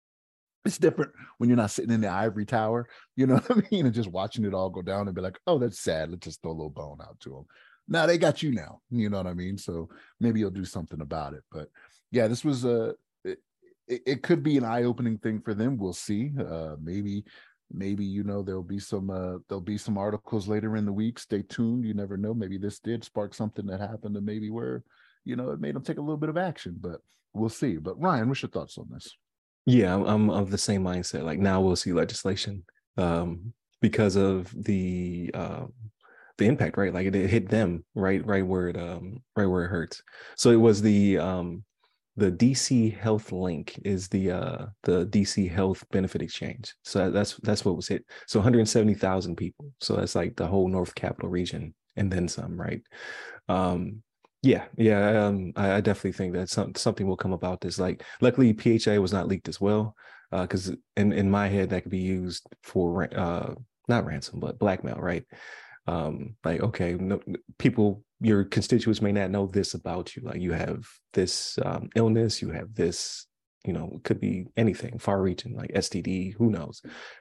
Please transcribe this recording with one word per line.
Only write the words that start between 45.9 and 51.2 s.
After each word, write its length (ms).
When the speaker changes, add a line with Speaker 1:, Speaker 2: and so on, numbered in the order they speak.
Speaker 2:
Benefit 320
Exchange. 500
So 280
that's, 320
that's 240
what 100
was 120
hit. 180
So 140
a 20
hundred 260
seventy 260
thousand 420
people. 340
So 160
that's, 180
like, 220
the 100
whole 220
North 260
Capitol 340